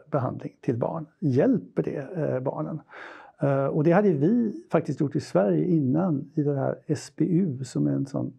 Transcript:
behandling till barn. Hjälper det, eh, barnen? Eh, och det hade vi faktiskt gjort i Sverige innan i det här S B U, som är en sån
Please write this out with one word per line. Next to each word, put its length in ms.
behandling 500
till 160
barn. 280
Hjälper 640
det, 140
eh, 420
barnen? 420
Eh, 240
och 180
det 80
hade 220
vi 580
faktiskt 280
gjort 160
i 40
Sverige 460
innan 680
i 100
det 120
här 320
S 280
B 100
U, 380
som 240
är 40
en 140
sån 340